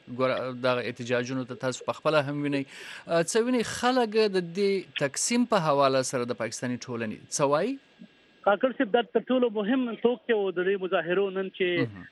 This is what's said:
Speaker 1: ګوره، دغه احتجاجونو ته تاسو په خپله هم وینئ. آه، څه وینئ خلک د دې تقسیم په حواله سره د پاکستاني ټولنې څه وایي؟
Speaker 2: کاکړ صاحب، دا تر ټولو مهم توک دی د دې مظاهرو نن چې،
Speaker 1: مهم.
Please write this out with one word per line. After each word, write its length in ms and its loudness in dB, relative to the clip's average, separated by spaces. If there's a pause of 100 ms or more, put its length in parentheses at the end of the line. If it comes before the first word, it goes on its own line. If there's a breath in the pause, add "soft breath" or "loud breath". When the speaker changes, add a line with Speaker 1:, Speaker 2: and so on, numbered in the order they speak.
(160)
Speaker 1:
ګوره، 480 -2
دغه 160 2
احتجاجونو 640 -2
ته 120 -10
تاسو 300 -6
په 80 -2
خپله 280 2
هم 220 -2
وینئ. 200 -2 (440 loud breath)
آه، 140 2
څه 160 0
وینئ 240 2
خلک 480 0
د 460 0
دې 440 0
تقسیم 460 0
په 100 2
حواله 460 4
سره 220 -2
د 100 -2
پاکستاني 440 -4
ټولنې 380 -6 (140)
څه 120 -4
وایي؟ 360 2 (680)
Speaker 2:
کاکړ 260 4
صاحب، 200 -2
دا 100 4
تر 180 0
ټولو 300 2
مهم 460 0
توک 320 2
دی 240 2
د 160 -2
دې 140 0
مظاهرو 480 0
نن 180 -4
چې، 160 -4
Speaker 1:
مهم. 480 -2